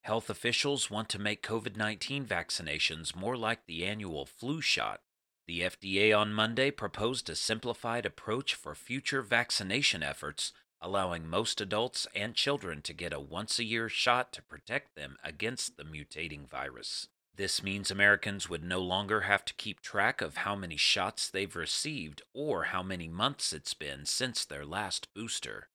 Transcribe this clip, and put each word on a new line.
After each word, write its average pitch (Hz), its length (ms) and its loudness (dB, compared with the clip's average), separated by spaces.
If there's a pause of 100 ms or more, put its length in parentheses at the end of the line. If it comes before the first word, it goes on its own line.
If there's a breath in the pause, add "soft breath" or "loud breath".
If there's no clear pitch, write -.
health 110 280 -2
officials 120 640 0
want 107 160 -2
to 104 100 -4
make 104 240 -2
covid 110 340 -2
nineteen 110 480 -2
vaccinations 82 920 -2
more 104 200 -2
like 113 300 0
the 82 180 -4
annual 92 420 -4
flu 147 340 -4
shot. 53 400 2 (460)
The 85 180 0
F - 160 -2
D 95 220 2
A 107 100 10
on 107 220 6
Monday 117 360 4
proposed 113 600 -2
a 78 40 -6
simplified 117 720 -2
approach - 500 -2
for - 200 -8
future 135 480 -2
vaccination 110 800 2
efforts, 73 500 -4 (260 loud breath)
allowing 90 480 0
most 98 360 0
adults 107 520 0
and 104 200 -2
children 92 480 0
to - 100 -6
get 78 220 -6
a 71 40 -4
once-a-year 110 720 -2
shot 123 460 4
to - 80 -14
protect - 520 -6
them 69 300 -10
against 92 540 -4
the 76 60 -12
mutating 76 600 -8
virus. 65 640 -6 (260)
This - 280 0
means 98 280 -2
Americans 101 600 4
would 80 120 -2
no 90 180 0
longer 98 420 2
have 98 240 4
to - 80 -6
keep - 260 -8
track 107 400 0
of 78 160 -4
how 101 180 0
many 87 220 -6
shots - 540 2
they've 95 260 -2
received 85 640 -2 (140)
or 123 300 0
how 92 180 0
many 92 260 -4
months 101 460 0
it's - 180 -6
been 71 320 -6
since - 400 0
their 73 220 -8
last 92 480 -4
booster. 98 600 -6